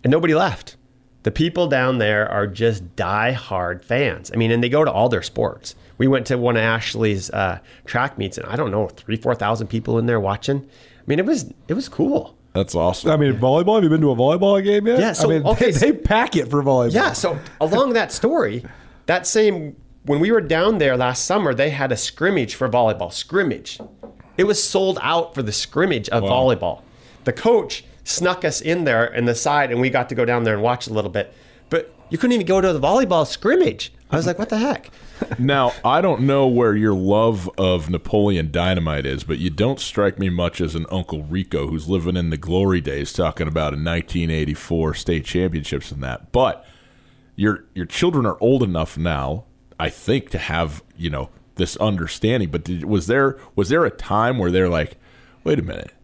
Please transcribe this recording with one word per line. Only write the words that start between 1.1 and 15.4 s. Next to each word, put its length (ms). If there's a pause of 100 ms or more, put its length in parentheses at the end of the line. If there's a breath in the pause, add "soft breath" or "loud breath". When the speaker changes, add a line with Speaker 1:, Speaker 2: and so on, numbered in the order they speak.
Speaker 1:
The 80
people 360
down 320
there 280
are 200
just 480
diehard 880
fans. 500
I 40
mean, 120
and 140
they 60
go 140
to 80
all 180
their 120
sports. 540 (240 soft breath)
We 80
went 200
to 120
one 180
of 60
Ashley's, 680
uh, 300 (260 soft breath)
track 320
meets, 220
and 80
I 80
don't 160
know, 160
three, 280
four 200
thousand 320
people 320
in 80
there 120
watching. 380
I 480
mean, 140
it 80
was, 260 (140)
it 80
was 120
cool. 480 (180)
Speaker 2:
That's 200
awesome. 380
Speaker 3:
I 60
mean, 160
volleyball? 420
Have 80
you 60
been 120
to 80
a 60
volleyball 480
game 240
yet? 120
Speaker 1:
Yeah, 140
so, 160
Speaker 3:
I 60
mean, 100